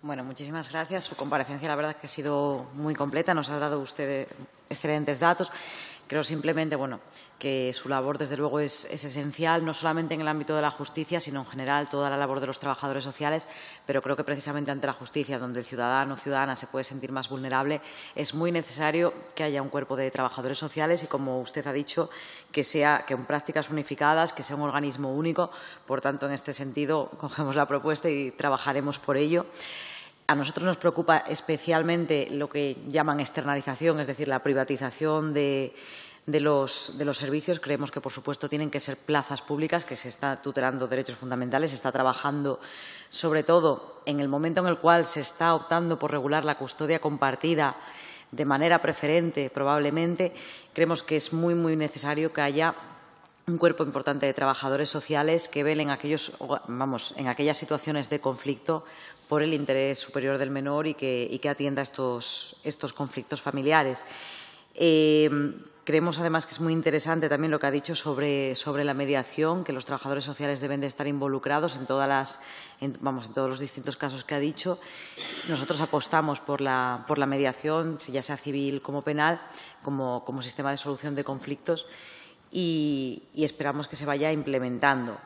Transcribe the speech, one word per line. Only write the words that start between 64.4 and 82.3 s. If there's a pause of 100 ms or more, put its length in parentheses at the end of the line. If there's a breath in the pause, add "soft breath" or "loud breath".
Eh, (320)
creemos,
además,
que
es
muy
interesante
también
lo
que
ha
dicho
sobre,
sobre
la
mediación,
que
los
trabajadores
sociales
deben
de
estar
involucrados
en
todas
las, (420 loud breath)
en,
vamos,
en
todos
los
distintos
casos
que
ha
dicho. (640 loud breath)
Nosotros
apostamos
por
la,
por
la
mediación,
si
ya
sea
civil
como
penal, (420 loud breath)
como,
como
sistema
de
solución
de
conflictos (640 loud breath)